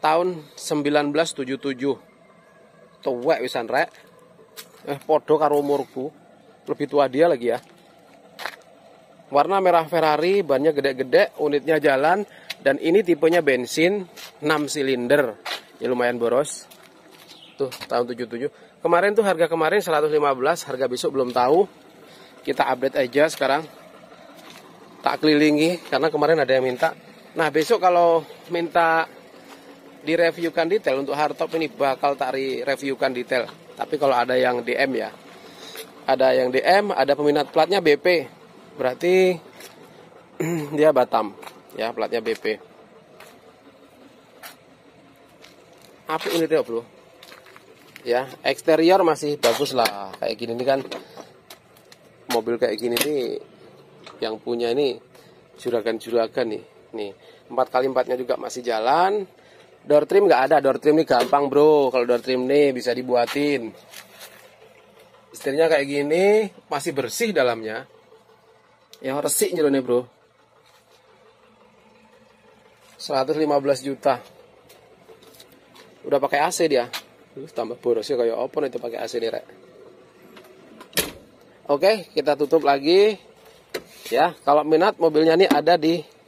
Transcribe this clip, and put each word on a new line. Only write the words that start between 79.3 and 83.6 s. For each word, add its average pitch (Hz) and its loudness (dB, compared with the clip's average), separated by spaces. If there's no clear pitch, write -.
Oke, 175 2
kita 147 0
tutup 147 0
lagi. 170 2